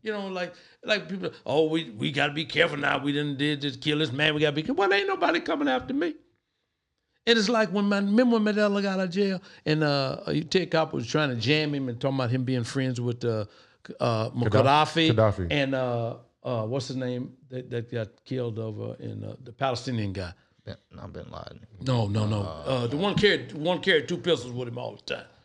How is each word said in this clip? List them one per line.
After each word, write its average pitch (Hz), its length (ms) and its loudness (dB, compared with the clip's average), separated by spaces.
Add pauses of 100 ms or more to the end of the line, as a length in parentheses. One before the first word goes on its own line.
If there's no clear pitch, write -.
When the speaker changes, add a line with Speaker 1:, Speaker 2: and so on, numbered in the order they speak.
Speaker 1:
You 214 120 -6
know, 202 160 -6
like, 180 240 -6 (320)
like 190 240 -2
people, 180 220 -6 (140)
"Oh, 156 200 4
we, 160 240 0
we 160 240 -4
gotta 143 180 2
be 151 140 -4
careful 147 320 2
now. 139 260 0
We 143 80 0
didn't 147 260 -2
did 147 220 0
just 135 220 -6
kill 147 180 0
this 143 140 -2
man. 151 200 2
We 151 60 -2
gotta 151 160 2
be 156 60 -2
careful." 254 140 -4
Well, 392 180 4
ain't 392 160 2
nobody 339 320 2
coming 294 260 -2
after 254 260 -2
me. 311 200 -2 (1120)
And 233 100 6
it's 208 120 2
like 220 200 4
when 202 160 0
my, 202 120 2
remember 226 420 4
when 214 60 2 (100)
Mandela 202 260 2
got 190 180 -2
out 190 60 0
of 175 60 -4
jail 190 300 0 (240)
and, 156 180 2
uh, 143 420 0
uh, 151 80 -2 (160)
Ted 175 220 2
Koppel 160 220 2
was 131 140 -2
trying 151 220 2
to 123 60 -2
jam 147 400 2
him 135 140 -4
and 120 100 -8
talking 135 160 0
about 123 160 0
him 131 120 0
being 123 200 0
friends 127 360 -2
with, 120 240 -2
uh, 110 220 0 (540)
uh, 113 320 0
Speaker 2:
Gaddafi? 143 800 4
Speaker 1:
Gaddafi - 20 4
Speaker 2:
Gaddafi. 104 380 4
Speaker 1:
and, 135 240 0
uh, 120 400 -2 (280)
uh, 120 220 -4
what's 123 220 -4
his 127 100 -8
name 127 360 -6 (160)
that, 127 200 -10
that 120 220 -6
got 113 160 -4 (180)
killed 120 320 -4
over 110 420 -8
in, 107 240 -10
uh, 107 200 -10
the 123 80 -16
Palestinian 120 640 -2
guy? 90 180 -6 (320)
Speaker 3:
Bin, - 120 -12 (200)
not - 180 -14
Bin - 160 -14
Laden. - 300 -14 (220)
Speaker 1:
No, 123 260 2
no, 107 180 0
no. 104 160 0
Speaker 3:
Uh, 80 240 -6
Speaker 1:
Uh, 123 220 0
the 139 100 -2
one 190 180 0
carried, 165 380 4
one 165 280 -2
carried 160 260 4
two 175 100 -4
pistols 127 360 0
with 123 140 -6
him 120 100 -10
all 113 180 -8
the - 200 -8
time. - 100 -14 (200)